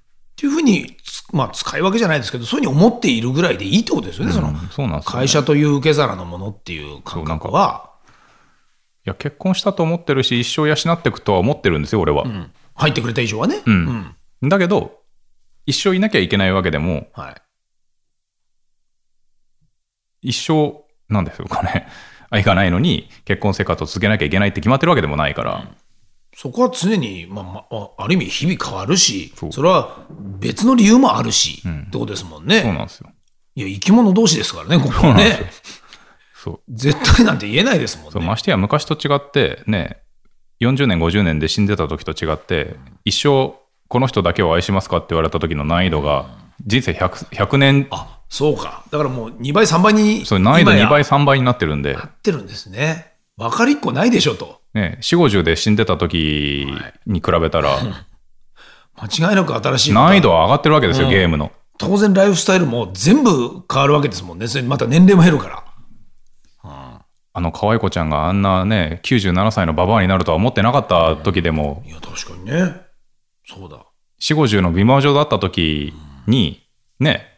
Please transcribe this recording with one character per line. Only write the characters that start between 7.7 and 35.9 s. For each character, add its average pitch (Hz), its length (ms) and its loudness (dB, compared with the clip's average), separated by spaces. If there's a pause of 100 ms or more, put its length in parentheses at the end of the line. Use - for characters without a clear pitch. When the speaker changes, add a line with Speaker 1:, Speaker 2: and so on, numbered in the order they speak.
Speaker 2:
い - 40 -12
や、 95 60 -6
結 - 240 -10
婚 185 160 -2
し - 80 -6
た 202 100 0
と 180 100 -2
思 165 140 0
っ 170 80 -8
て 143 100 0
る 135 80 0
し、 120 180 0
一 120 80 -4
生 151 200 -2
養 151 60 2
っ 165 280 -2
て 139 60 2
い 113 40 -4
く - 80 -10
と - 120 0
は 95 80 4
思 113 120 2
っ - 80 -6
て - 80 0
る 80 100 2
ん 76 40 -2
で 71 60 -6
す - 60 -4
よ、 107 60 2
俺 78 120 2
は。 71 100 0
Speaker 1:
う 131 60 -4
ん。 95 240 -10 (220)
入 156 160 0
っ - 40 -2
て - 60 -4
く 113 80 -4
れ 117 60 -6
た 117 60 -2
以 120 60 0
上 107 120 -6
は 131 80 -2
ね。 392 180 -4
Speaker 2:
う - 60 2
ん。 104 440 0 (280)
Speaker 1:
う 127 40 0
ん。 - 20 0
Speaker 2:
だ 190 100 2
け 180 100 0
ど、 - 320 -4 (640)
一 135 100 -2
生 190 180 0
い 185 60 0
な 214 100 0
き 202 60 -2
ゃ - 40 2
い 92 80 0
け - 80 -2
な 95 100 2
い 92 60 2
わ 95 100 0
け 87 80 -2
で 78 80 -2
も、 78 340 -4
Speaker 1:
は - 180 -16 (3000)
い。 135 60 -8
Speaker 2:
一 123 80 -4
生、 156 460 -2 (260)
な 104 120 0
ん 87 40 0
で - 100 -10
し - 60 -16
ょ - 40 -12
う - 40 -12
か - 140 -6
ね。 - 260 -4 (220)
<laughs> - 200 -20
あ、 113 80 0
い 98 60 2
か 104 100 4
な 95 100 2
い 90 60 2
の 87 100 0
に、 131 280 -2 (160)
結 - 180 -4
婚 101 120 0
生 101 100 -2
活 - 200 -4
を - 20 -8
続 92 140 -8
け 104 80 2
な 107 100 0
き - 40 -2
ゃ - 20 -2
い - 60 -2
け 95 80 0
な 101 80 2
い 101 40 -2
っ - 20 -6
て - 80 -6
決 - 80 -2
ま 131 80 2
っ - 20 2
て 165 80 -2
る 175 40 2
わ 165 60 2
け 110 60 0
で 78 40 -2
も 73 100 -4
な 76 120 -2
い 73 60 -8
か - 80 -6
ら。 50 120 -6
Speaker 1:
う - 40 -8
ん。 - 100 -16 (640)
そ - 140 -12
こ 127 140 -2
は 254 120 2
常 208 220 0
に、 95 320 -6
ま 98 140 -12
あ、 - 20 -12
ま 92 260 -16
あ、 107 280 -10
あ 98 100 -8
る 160 60 2
意 - 40 2
味 117 80 -4
日 127 200 -6
々 180 180 -2
変 - 100 -8
わ 95 120 -8
る 156 100 0
し、 95 400 -2
Speaker 2:
そ - 120 -12
う。 73 40 -12
Speaker 1:
そ - 100 -8
れ 160 60 4
は 165 300 0 (420)
別 123 260 -2
の 262 80 4
理 220 120 6
由 220 100 8
も 262 200 4
あ 143 60 -2
る 113 80 -4
し、 - 340 -2
Speaker 2:
う 90 40 -6
ん。 76 200 -8
Speaker 1:
っ - 20 -16
て - 80 -8
こ - 80 -6
と 98 80 -8
で - 20 -10
す - 80 -10
も 78 160 -18
ん 82 60 -16
ね。 208 140 2
Speaker 2:
そ 123 100 0
う - 20 0
な 80 80 -4
ん - 40 -6
で - 40 -10
す - 120 -20
よ。 - 100 -20 (440)
Speaker 1:
い - 60 -10
や、 101 80 -6
生 98 120 -8
き 185 120 2
物 220 220 6
同 226 120 4
士 160 120 2
で - 60 -4
す - 100 -4
か - 80 -14
ら 165 160 2
ね、 135 40 2
こ 135 80 0
こ - 180 4
は 123 60 6
ね。 104 100 6
Speaker 2:
そ - 40 6
う - 40 2
な - 40 -2
ん - 60 -6
で 87 100 -12
す - 60 -20
よ。 - 60 -20 (720)